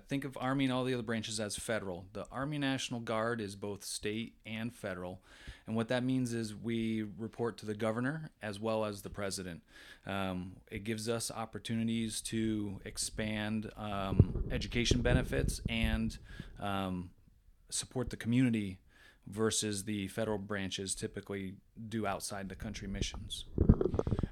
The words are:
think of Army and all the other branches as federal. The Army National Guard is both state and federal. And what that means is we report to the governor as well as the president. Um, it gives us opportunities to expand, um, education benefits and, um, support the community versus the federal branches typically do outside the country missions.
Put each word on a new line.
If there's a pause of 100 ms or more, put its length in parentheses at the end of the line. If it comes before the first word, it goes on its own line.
think
of
Army
and
all
the
other
branches
as
federal.
The
Army
National
Guard
is
both
state (100)
and
federal. (460)
And
what
that
means
is
we (140)
report
to
the
governor (120)
as
well
as
the
president. (420)
Um, (180)
it
gives
us
opportunities
to
expand,
um,
education
benefits
and, (440)
um, (600)
support
the
community (480)
versus
the
federal
branches
typically (340)
do
outside
the
country
missions. (880)